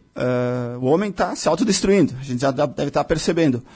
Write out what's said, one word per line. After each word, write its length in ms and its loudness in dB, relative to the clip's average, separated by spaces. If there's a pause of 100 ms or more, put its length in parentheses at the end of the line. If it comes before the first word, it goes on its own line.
(160)
é, 640 -2
o 80 -6
homem 260 2
tá 240 -2
se 140 -2
autodestruindo, 720 2
a 20 -12
gente 180 -4
já 120 0
dá, 140 0
deve 240 -4
tá 120 0
percebendo. 600 0 (140)